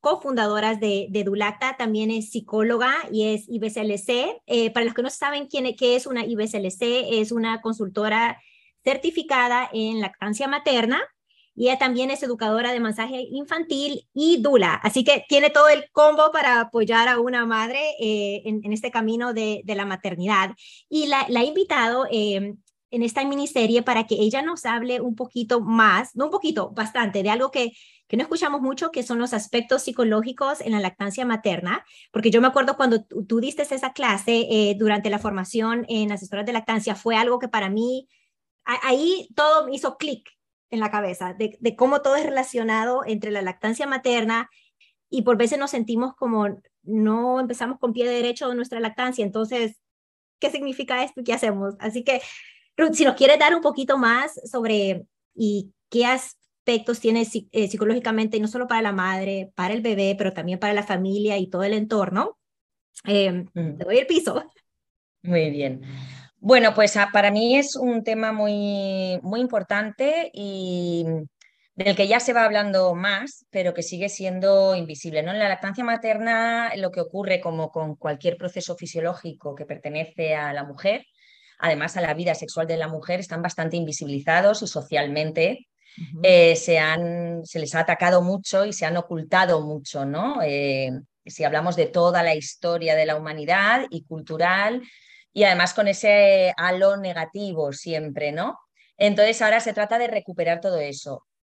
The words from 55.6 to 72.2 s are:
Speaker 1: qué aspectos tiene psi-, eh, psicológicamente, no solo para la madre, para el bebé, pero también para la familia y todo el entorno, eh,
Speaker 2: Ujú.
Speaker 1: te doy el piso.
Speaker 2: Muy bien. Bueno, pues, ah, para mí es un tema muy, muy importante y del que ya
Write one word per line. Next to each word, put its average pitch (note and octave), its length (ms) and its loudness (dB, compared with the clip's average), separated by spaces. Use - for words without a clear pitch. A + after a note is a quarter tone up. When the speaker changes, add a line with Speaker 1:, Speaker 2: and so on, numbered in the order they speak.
Speaker 1:
qué A#3+ 160 2
aspectos A#3+ 960 -2
tiene A3+ 240 2
psi-, A3 260 -8
eh, G#3+ 160 0
psicológicamente, A3 720 0
no G#3+ 80 -2
solo B3 180 -4
para A#3 160 0
la G#3 120 -2
madre, F#3+ 640 -4
para F#3 180 -2
el A#3 80 -4
bebé, G3 360 0
pero F#3+ 140 -2
también F3+ 260 -6
para G#3 160 0
la G3+ 100 0
familia G3+ 540 -2
y F#3 120 -4
todo F#3 140 -2
el G#3 100 0
entorno, G#3+ 680 -2
eh, G3 380 0
Speaker 2:
Ujú. D#3+ 240 -6
Speaker 1:
te F#3 60 -8
doy F#3+ 140 2
el C4+ 100 2
piso. D#4+ 380 0
Speaker 2:
Muy E3+ 300 0
bien. C3+ 300 -6
Bueno, A3+ 360 6
pues, G#3+ 220 4
ah, G3+ 160 2
para G3+ 180 4
mí A3+ 280 2
es C#4+ 180 0
un A#3+ 300 -2
tema A3 260 -2
muy, G3+ 920 -2
muy G#3+ 200 -4
importante B3 920 -2
y F3+ 720 -4
del F#3+ 200 0
que G3 120 2
ya A#3 140 4